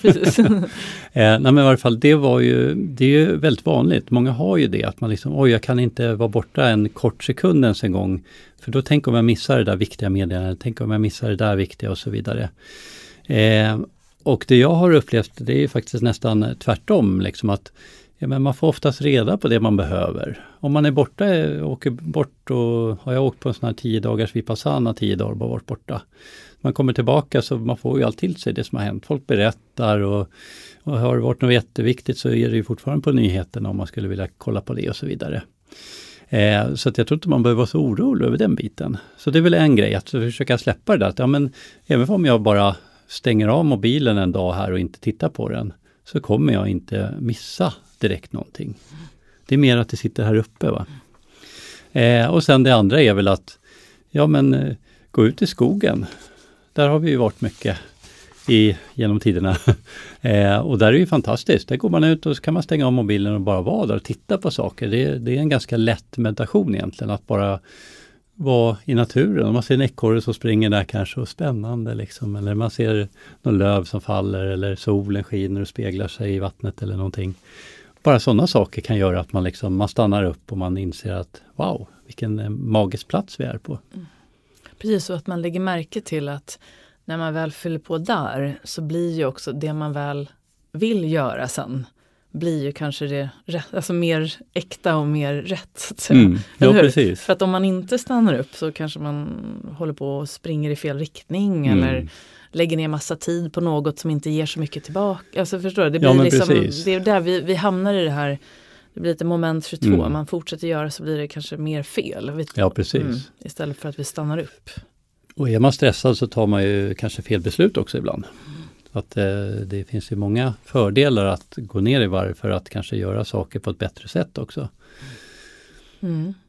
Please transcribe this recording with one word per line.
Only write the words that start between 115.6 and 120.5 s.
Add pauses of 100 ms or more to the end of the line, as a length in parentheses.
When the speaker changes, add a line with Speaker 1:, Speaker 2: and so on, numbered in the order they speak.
Speaker 2:
stressad
så
tar
man
ju
kanske
fel
beslut
också
ibland. (220)
Speaker 1:
Mm. (340)
Speaker 2:
Så
att,
eh, (420)
det
finns
ju
många (100)